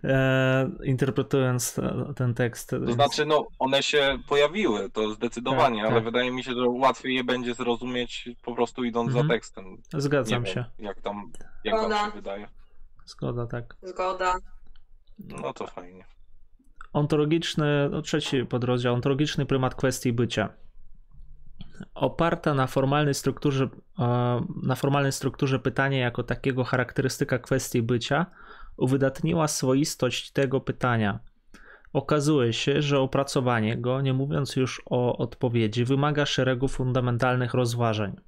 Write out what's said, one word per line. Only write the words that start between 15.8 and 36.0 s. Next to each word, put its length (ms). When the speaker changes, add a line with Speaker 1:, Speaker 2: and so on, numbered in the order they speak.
Speaker 1:
Ontologiczny, 1000
no, 120
trzeci 440
podrozdział, 480
ontologiczny 520
prymat 280
kwestii 380
bycia. 360
Oparta 600
na 120
formalnej 480
strukturze, 500
e, 420
na 120
formalnej 380
strukturze 460
pytania 400
jako 240
takiego 420
charakterystyka 760
kwestii 440
bycia 440
uwydatniła 720
swoistość 840
tego 280
pytania. 580
Okazuje 600
się, 300
że 180
opracowanie 760
go, 240
nie 120
mówiąc 440
już 300
o 320
odpowiedzi, 680
wymaga 420